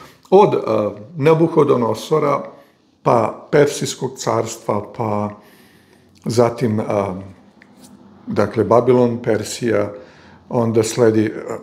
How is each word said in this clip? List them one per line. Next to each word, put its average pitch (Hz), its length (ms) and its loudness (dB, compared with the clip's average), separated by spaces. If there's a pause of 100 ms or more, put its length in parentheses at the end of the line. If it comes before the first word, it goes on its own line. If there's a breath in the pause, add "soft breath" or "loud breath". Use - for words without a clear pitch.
(280 loud breath)
od, 185 240 6
e, - 60 0 (580)
Nabuhodonosora, 143 1300 2 (600 soft breath)
pa 123 480 0
Persijskog 139 640 0
carstva, 110 800 -4
pa 104 320 -4 (960 soft breath)
zatim, 117 540 0
a, 98 360 -4 (1120)
dakle, 104 360 -2
Babilon, 120 600 4
Persija, 104 720 -2 (560 loud breath)
onda 113 340 0
sledi, 110 500 2
a, - 280 -10